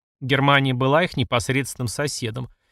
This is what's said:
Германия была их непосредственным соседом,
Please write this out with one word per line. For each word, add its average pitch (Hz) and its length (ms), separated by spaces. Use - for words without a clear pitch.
Германия 135 540
была 135 300
их - 120
непосредственным 127 720
соседом, 123 640